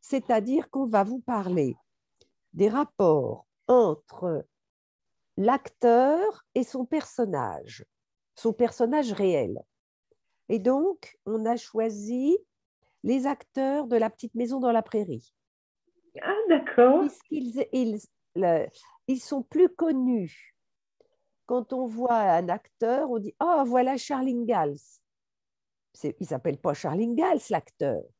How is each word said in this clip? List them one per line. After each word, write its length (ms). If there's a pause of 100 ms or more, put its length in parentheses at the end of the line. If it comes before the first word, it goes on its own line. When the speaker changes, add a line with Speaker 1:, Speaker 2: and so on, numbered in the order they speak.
Speaker 1:
c'est-à-dire 680
qu'on 160
va 180
vous 160
parler 560 (760)
des 160
rapports 760 (200)
entre 800 (920)
l'acteur 1080 (100)
et 80
son 220
personnage, 1000 (520)
son 160
personnage 600
réel. 480 (880)
Et 100
donc, 680
on 200
a 100
choisi 800 (680)
les 240
acteurs 600
de 100
La 140
Petite 240
Maison 260
dans 120
la 100
Prairie. 500 (920)
Speaker 2:
Ah, 100 (160)
d'accord. 520
Speaker 1:
Puisqu'ils, 720
ils, 260 (380)
le, 300 (420)
ils 120
sont 220
plus 280
connus. 840 (920)
Quand 260
on 140
voit 340
un 300
acteur, 600
on 80
dit, « 240
Oh, 240
voilà 300
Charles 320
Ingalls. » 480 (1160)
C'est, 260
il 60
s'appelle 320
pas 160
Charles 260
Ingalls, 400 (100)
l'acteur. 500 (200)